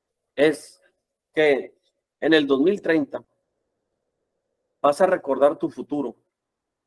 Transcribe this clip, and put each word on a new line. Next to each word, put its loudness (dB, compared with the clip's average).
es -2
que 0
en 0
el 2
dos 0
mil 0
treinta -4
vas 0
a 6
recordar 0
tu -6
futuro. -8